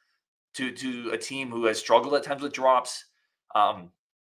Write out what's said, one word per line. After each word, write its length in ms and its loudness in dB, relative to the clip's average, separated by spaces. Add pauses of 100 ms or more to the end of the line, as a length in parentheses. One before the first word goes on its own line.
(540)
to, 180 -6
to 400 -8
a 60 -2
team 320 -10
who 160 -2
has 140 2
struggled 340 4
at 100 2
times 180 -4
with 120 -6
drops, 520 2 (500)
um, 340 0 (320)